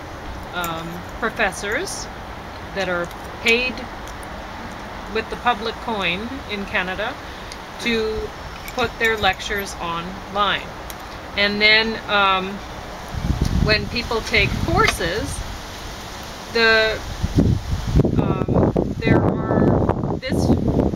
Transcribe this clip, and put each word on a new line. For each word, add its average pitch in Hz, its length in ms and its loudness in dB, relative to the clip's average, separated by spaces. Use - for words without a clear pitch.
um, 170 340 -4
professors 220 840 -2
that 190 140 0
are 175 180 0
paid 240 300 4
with 220 160 -2
the 214 80 -6
public 226 380 0
coin 196 420 -2
in 202 140 -6
Canada 196 480 -2
to 220 380 0
put 233 240 -2
their 226 180 4
lectures 196 640 2
online. 180 840 -2
And 202 240 2
then, 220 340 6
um, 190 400 4
when 208 240 4
people 233 320 -2
take 214 280 2
courses, 254 580 2
the, 220 460 6
um, - 500 4
there - 220 6
are, - 960 2
this, - 260 0